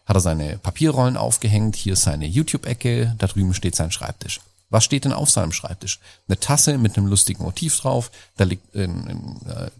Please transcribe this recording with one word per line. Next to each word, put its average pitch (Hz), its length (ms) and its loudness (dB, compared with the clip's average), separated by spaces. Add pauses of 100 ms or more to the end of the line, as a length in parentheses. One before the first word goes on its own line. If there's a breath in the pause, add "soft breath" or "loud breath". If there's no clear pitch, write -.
hat - 100 4
er 95 40 8
seine 80 380 0
Papierrollen 127 600 2
aufgehängt, 107 580 2
hier 98 160 -2
ist 92 100 2
seine 76 240 0
YouTube-Ecke, 120 920 0
da 92 80 0
drüben 92 260 2
steht 90 240 -2
sein 82 160 0
Schreibtisch. - 480 -8 (300)
Was 113 140 4
steht 143 200 0
denn 135 80 2
auf - 180 0
seinem 85 220 2
Schreibtisch? - 460 -8 (300 loud breath)
Eine 98 100 2
Tasse 143 400 2
mit 110 180 2
einem 98 120 2
lustigen 98 340 2
Motiv 147 380 -4
drauf, 127 300 -2 (260 loud breath)
da 98 80 4
liegt 92 300 -4
ein, 87 340 -4
ein, - 720 -10